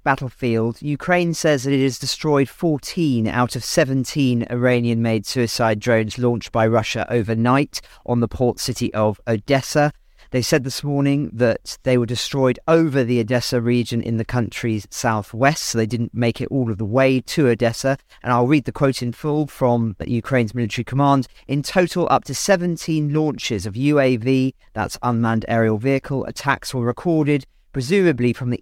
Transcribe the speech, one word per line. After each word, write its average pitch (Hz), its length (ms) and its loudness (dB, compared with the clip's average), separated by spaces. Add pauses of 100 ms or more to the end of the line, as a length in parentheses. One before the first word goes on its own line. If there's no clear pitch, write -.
battlefield. 120 760 -2
Ukraine 170 500 0
says 147 320 2
that 139 80 0
it 135 100 4
has 131 160 0
destroyed 143 480 0
fourteen 147 800 -2
out 120 300 -2
of 117 80 -8
seventeen 131 840 0
Iranian-made 117 760 2
suicide 113 560 0
drones 110 380 0
launched 120 340 -2
by 113 140 2
Russia 117 440 0
overnight 120 680 0 (240)
on 120 160 0
the 113 80 0
port - 320 -2
city - 320 -4
of 107 340 0
Odessa. 135 640 0 (400)
They 127 120 0
said 143 200 0
this 131 220 -8
morning 143 480 0
that 113 520 -2
they 127 120 4
were 120 80 2
destroyed 123 540 0 (100)
over 160 340 4
the 120 160 0
Odessa 117 440 0
region 120 400 0
in 113 160 -2
the 113 80 -4
country's 117 640 -4
southwest, 117 720 -2
so - 160 -4
they 110 80 2
didn't 113 260 -4
make 120 300 -2
it - 80 -6
all 127 200 0
of 101 60 -4
the 107 80 -4
way 131 380 4
to 143 260 2
Odessa. 120 480 0 (260)
And 123 80 -2
I'll 123 160 4
read 143 200 2
the 127 60 -6
quote 135 300 0
in 120 100 -2
full 151 340 -2
from 120 580 0
Ukraine's 120 500 0
military 120 300 -4
command. 139 440 2 (180)
"In 143 160 -2
total, 175 480 0
up - 140 2
to 139 100 -8
seventeen 165 800 0
launches 139 500 -2
of 101 100 -8
U 147 240 2
A 131 180 4
V, 131 380 0 (200)
that's - 280 -4
unmanned 113 460 0
aerial 110 300 2
vehicle, 131 480 -2
attacks - 480 -4
were 123 100 -2
recorded, 147 600 0 (260)
presumably 135 640 2
from 123 160 -6
the 120 100 -4